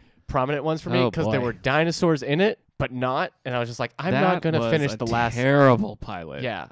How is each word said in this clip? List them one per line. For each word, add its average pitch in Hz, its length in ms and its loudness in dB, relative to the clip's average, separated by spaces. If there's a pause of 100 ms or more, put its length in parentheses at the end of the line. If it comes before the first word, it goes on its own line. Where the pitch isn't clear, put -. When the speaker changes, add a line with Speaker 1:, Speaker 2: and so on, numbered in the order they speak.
(280)
Speaker 1:
prominent 139 360 -2
ones 160 180 -2
for - 80 -8
me 127 100 2
Speaker 2:
Oh, 123 100 2
Speaker 1:
'cause 160 200 -2
there 127 100 0
Speaker 2:
boy. 123 60 -2
Speaker 1:
were 117 60 -2
dinosaurs 156 720 0
in 143 180 0
it, 208 180 2 (180)
but 131 160 -4
not. 127 400 -2 (120)
And 127 100 -6
I 120 60 0
was 120 80 -4
just 117 100 -12
like, 117 220 -6
"I'm 143 120 -2
not 185 220 2
Speaker 2:
That 170 80 -4
Speaker 1:
gonna 165 160 0
Speaker 2:
was 117 140 0
Speaker 1:
finish 139 200 0
Speaker 2:
a 113 40 -8
Speaker 1:
the 120 100 -4
last" 117 300 0
Speaker 2:
terrible 131 600 4
pilot. 82 460 -10
Speaker 1:
Yeah, 104 300 -6